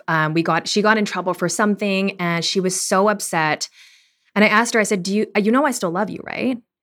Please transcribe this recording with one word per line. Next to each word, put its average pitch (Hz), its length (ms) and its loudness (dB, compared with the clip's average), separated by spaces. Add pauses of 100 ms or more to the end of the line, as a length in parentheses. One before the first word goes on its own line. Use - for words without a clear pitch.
um, 156 260 0
we 165 100 2
got, 165 260 0
she 208 120 0
got 214 160 2
in 208 60 0
trouble 185 300 -4
for 175 160 -2
something 196 720 0
and 170 240 -2
she - 160 0
was 185 200 -2
so 196 280 2
upset. 165 580 -2 (640)
And 208 120 4
I - 20 6
asked 226 260 2
her, 226 60 2
I 214 40 4
said, 196 200 -2
"Do 190 100 -4
you, 208 140 0 (100)
you 214 140 2
know 277 140 4
I 285 60 2
still 190 200 -4
love 185 180 -2
you, - 160 -10
right?" 240 320 -4 (240)